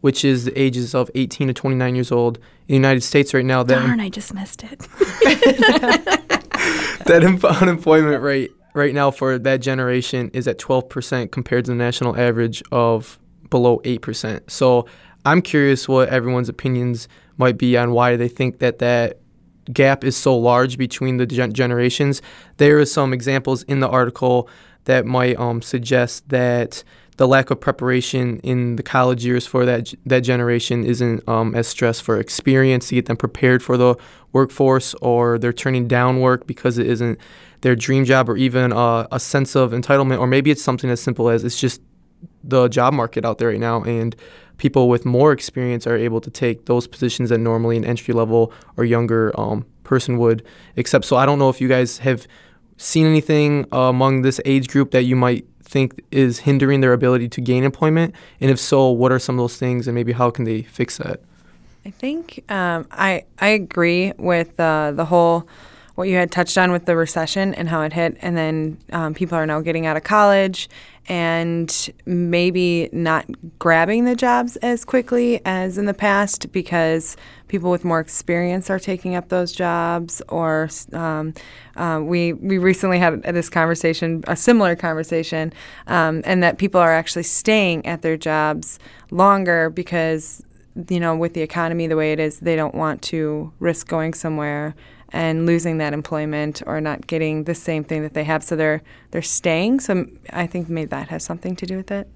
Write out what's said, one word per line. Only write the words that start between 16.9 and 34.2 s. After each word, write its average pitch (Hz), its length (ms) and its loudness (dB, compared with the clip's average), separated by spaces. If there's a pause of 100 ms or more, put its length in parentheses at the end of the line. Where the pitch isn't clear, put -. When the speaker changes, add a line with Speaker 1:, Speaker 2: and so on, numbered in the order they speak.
Speaker 1:
might 127 200 2
be 123 200 2
on 120 140 2
why 120 240 4
they 120 120 0
think 127 320 -4
that 120 200 -2
that 120 400 0 (520)
gap 135 320 2
is 127 140 -2
so 131 200 2
large 123 400 2
between 127 400 -4
the 123 80 0
gen-, 120 280 -2
generations. 123 680 0 (360)
There 147 220 6
are 147 60 4
some 139 280 0
examples 131 500 -2
in 139 160 -2
the 131 80 0
article 123 640 0 (360)
that 127 200 2
might, 127 340 0
um, 117 220 -2
suggest 123 680 -2
that 123 540 0 (320)
the 131 120 2
lack 131 220 4
of 135 120 -2
preparation 127 760 -2
in 123 360 -2
the - 80 -6
college 127 420 0
years 123 220 0
for 127 180 2
that 120 200 0
g-, - 200 -16
that 127 160 2
generation 120 640 0
isn't, 120 460 -2
um, 113 260 0
as 117 120 -2
stressed - 360 -2
for 110 160 0
experience 131 680 2
to 127 60 -2
get 123 100 0
them 127 100 -2
prepared 127 480 2
for 123 140 0
the 123 180 4 (380)